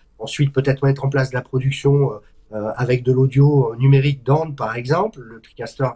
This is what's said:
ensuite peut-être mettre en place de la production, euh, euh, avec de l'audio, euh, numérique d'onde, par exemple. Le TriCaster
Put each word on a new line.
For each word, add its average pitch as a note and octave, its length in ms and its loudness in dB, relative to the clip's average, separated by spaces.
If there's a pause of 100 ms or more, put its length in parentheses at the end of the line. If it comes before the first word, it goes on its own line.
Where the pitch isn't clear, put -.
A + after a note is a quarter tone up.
(180)
ensuite C#3 340 -2
peut-être C3+ 320 0
mettre C#3 200 0
en C3+ 40 0
place C3 220 0
de B2 40 -10
la B2 80 -6
production, C3+ 720 0
euh, G#2+ 40 -12 (360)
euh, G#2+ 240 -6
avec B2 280 -2
de B2+ 80 2
l'audio, C3+ 600 4
euh, A2+ 40 -12
numérique C3+ 480 2
d'onde, D3+ 320 0
par A2+ 200 -6
exemple. D#3 440 -2
Le A2+ 200 -20
TriCaster B2 560 -6